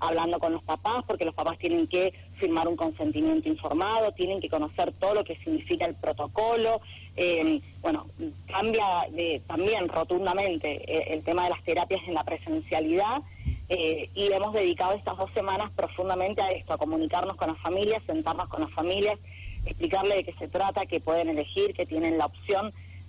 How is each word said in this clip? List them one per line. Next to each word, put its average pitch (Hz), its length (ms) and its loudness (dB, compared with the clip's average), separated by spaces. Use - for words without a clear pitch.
hablando 165 380 2
con 165 140 2
los 165 100 -4
papás, 226 440 0
porque - 180 0
los 160 100 -4
papás 160 240 -2
tienen 170 280 2
que 180 260 2
firmar 165 320 2
un 170 80 0
consentimiento 160 720 2
informado, 220 640 2
tienen 185 280 0
que 156 80 -4
conocer 160 440 0
todo 196 200 2
lo 208 100 4
que 165 140 -8
significa - 480 0
el 170 100 -2
protocolo. 220 840 2
Eh, 160 440 4
bueno, 156 260 -2
cambia 214 640 2
de, 165 360 0
también 185 420 2
rotundamente, 180 920 0
eh, 160 200 0
el 156 100 -2
tema 175 220 2
de 180 60 2
las - 120 -6
terapias 170 440 0
en 180 60 -4
la 156 100 0
presencialidad, 165 1000 0
eh, 160 480 0
y 202 160 2
hemos 196 220 2
dedicado 185 400 2
estas 202 240 -4
dos 190 160 -2
semanas 202 420 0
profundamente 185 640 0
a 196 80 2
esto, - 240 -4
a 151 40 0
comunicarnos 160 580 0
con 165 140 -2
las 156 100 -4
familias, 208 480 0
sentarnos 165 400 -2
con 156 140 -4
las 151 100 -4
familias, 202 480 0
explicarle 190 500 2
de 185 80 2
qué 175 160 -8
se 160 80 -8
trata, 190 380 0
que 165 160 -2
pueden 165 260 2
elegir, 165 460 0
que 175 120 -2
tienen 160 320 0
la 151 100 2
opción 202 460 -2